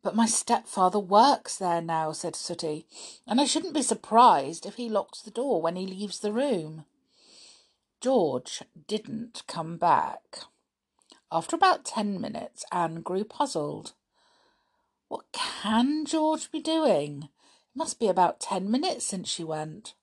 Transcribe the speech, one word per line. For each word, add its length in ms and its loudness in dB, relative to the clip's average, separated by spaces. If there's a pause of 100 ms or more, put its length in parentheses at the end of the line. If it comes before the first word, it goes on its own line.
"But 120 -2
my 120 4
stepfather 720 2
works 580 4
there 240 0
now," 300 -2
said 240 -8
Sooty, 520 -6 (380)
"and 160 2
I 40 4
shouldn't 280 -2
be 80 0
surprised 840 4
if 100 -10
he 120 -6
locks 340 -4
the 100 -20
door 280 -2
when 160 0
he 120 -4
leaves 320 -8
the 120 -4
room." 540 -4 (1120)
George 640 0 (260)
didn't 600 -8
come 300 -8
back. 680 0 (880)
After 240 0
about 280 4
ten 380 -4
minutes, 500 -8
Anne 300 -2
grew 240 -2
puzzled. 680 -4 (1120)
"What 260 -12
can 720 0
George 460 0
be 100 -6
doing? 640 0
It 520 -20
must 240 -6
be 80 2
about 320 4
ten 300 -4
minutes 360 -2
since 220 -6
she 160 -6
went." 600 -8